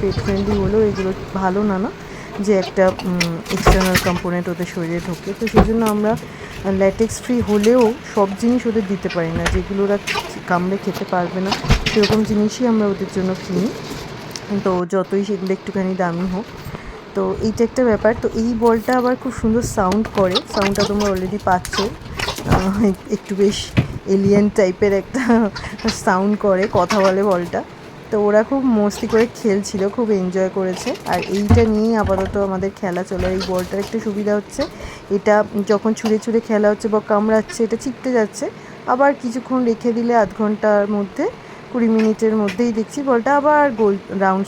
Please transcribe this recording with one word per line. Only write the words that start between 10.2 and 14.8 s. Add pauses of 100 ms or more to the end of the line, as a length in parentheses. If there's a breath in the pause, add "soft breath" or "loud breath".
কামড়ে
খেতে
পারবে
না (420)
সেরকম
জিনিসই
আমরা
ওদের
জন্য (120)
কিনি, (960)
তো